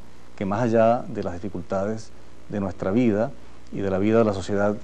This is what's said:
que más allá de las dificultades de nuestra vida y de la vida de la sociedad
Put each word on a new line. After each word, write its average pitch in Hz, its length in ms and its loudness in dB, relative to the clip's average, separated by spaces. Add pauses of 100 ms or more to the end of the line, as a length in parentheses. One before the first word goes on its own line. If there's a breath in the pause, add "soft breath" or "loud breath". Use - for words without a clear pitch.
(380 soft breath)
que 104 80 -4
más 101 160 0
allá 113 440 4
de 104 180 -6
las 92 100 -4
dificultades 98 800 -4 (360 soft breath)
de 104 140 -4
nuestra 95 300 -2
vida 117 400 4 (420 loud breath)
y - 60 -6
de 98 100 -2
la 95 80 2
vida 110 220 6
de 117 40 8
la 107 100 4
sociedad 101 500 0